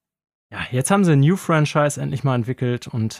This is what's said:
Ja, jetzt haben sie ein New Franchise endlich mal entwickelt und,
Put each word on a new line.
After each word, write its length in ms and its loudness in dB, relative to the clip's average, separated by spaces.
Ja, 80 -12
jetzt 220 -2
haben 140 4
sie 80 4
ein 80 6
New 160 4
Franchise 640 0
endlich 240 -6
mal 120 0
entwickelt 500 -4
und, 340 -4